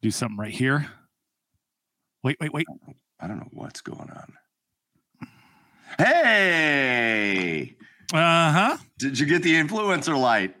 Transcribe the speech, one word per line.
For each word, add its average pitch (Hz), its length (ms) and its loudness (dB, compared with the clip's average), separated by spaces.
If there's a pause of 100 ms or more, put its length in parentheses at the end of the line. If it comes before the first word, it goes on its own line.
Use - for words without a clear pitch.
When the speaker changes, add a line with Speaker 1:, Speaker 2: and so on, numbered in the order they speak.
Speaker 1:
do 113 80 0
something 107 260 -6
right 107 160 -8
here. 135 380 0 (1300)
Wait, 135 160 -2
wait, 151 140 -6
wait. 151 140 -6 (520)
Speaker 2:
I 85 100 -12
don't 101 100 -10
know - 120 -16
what's - 300 -16
going - 300 -14
on. - 240 -20 (1600)
Hey! 135 1800 2 (380)
Speaker 1:
Uh-huh. 165 640 4 (220)
Speaker 2:
Did 135 200 -4
you 147 60 2
get 170 180 2
the 165 120 4
influencer 165 640 0
light? 110 400 2